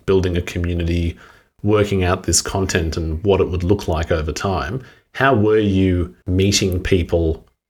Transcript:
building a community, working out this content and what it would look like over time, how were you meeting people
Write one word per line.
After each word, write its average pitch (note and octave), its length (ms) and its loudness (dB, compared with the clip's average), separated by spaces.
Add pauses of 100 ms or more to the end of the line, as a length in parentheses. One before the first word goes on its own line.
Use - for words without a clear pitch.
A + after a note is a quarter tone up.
building F#2 300 2
a F2 40 2
community, E2+ 800 -2 (440)
working G#2 420 2
out F2+ 180 0
this - 180 0
content F2+ 560 -2
and D#2+ 260 -4
what F#2+ 180 2
it C#2 100 0
would F2 140 -4
look G2+ 220 0
like D#2 240 -2
over D#2 220 -2
time, F#2+ 500 -6 (320)
how C3+ 200 2
were G#2+ 240 4
you F#2+ 560 2 (120)
meeting F#2 560 0
people E2 640 0 (240)